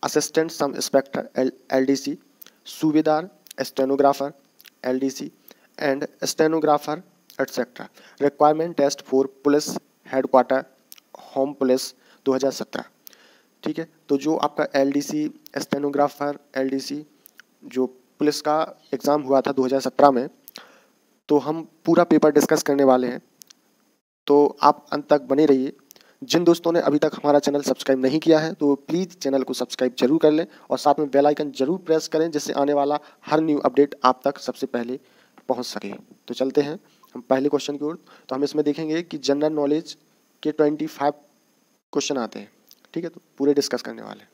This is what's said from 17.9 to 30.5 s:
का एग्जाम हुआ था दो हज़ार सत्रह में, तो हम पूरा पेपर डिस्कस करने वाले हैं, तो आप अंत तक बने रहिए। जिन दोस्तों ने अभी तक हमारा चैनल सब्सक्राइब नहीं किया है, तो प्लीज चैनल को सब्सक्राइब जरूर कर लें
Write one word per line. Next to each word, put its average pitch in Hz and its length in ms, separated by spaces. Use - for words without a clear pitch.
का 151 340
एग्जाम 143 280
हुआ 135 200
था 139 100
दो 135 140
हज़ार 131 140
सत्रह 139 320
में, 131 180
तो 147 100
हम 151 300
पूरा 170 180
पेपर 156 280
डिस्कस 147 320
करने 139 200
वाले 127 240
हैं, 123 140
तो 143 340
आप 147 320
अंत 147 160
तक 147 120
बने 135 240
रहिए। 135 280
जिन 180 200
दोस्तों 170 280
ने 170 80
अभी 147 180
तक 151 180
हमारा 147 240
चैनल 143 220
सब्सक्राइब 135 380
नहीं 131 200
किया 156 200
है, 160 140
तो 143 220
प्लीज 175 420
चैनल 139 260
को 131 100
सब्सक्राइब 123 440
जरूर 143 220
कर 151 120
लें 156 160